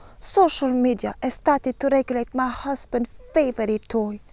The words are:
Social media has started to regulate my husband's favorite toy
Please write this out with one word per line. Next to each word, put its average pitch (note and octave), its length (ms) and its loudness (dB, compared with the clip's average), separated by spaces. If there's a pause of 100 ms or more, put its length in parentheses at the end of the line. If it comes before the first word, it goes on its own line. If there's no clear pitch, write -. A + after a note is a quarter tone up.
(200)
Social E4 480 4
media B3 540 0
has C4 120 -2
started C4+ 460 0
to C#4 80 0
regulate B3+ 460 0
my C4 140 -2
husband's B3 680 -6 (180)
favorite A3+ 540 0
toy G#3 320 -2 (120)